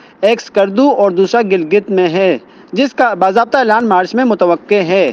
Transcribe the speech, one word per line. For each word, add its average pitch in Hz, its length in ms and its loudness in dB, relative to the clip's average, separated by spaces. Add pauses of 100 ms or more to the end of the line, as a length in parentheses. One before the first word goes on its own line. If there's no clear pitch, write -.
(220)
एक 226 200 0
स्कर्दू 202 480 0
और 202 220 0
दूसरा 190 320 0
गिलगित 190 460 -2
में 185 200 0
है, 175 300 0 (320)
जिसका 240 440 -2
बाज़ाब्ता 214 440 0
ऐलान 226 260 0
मार्च 185 280 0
में 240 100 0
मुतवक्के 185 580 0
है। 175 300 0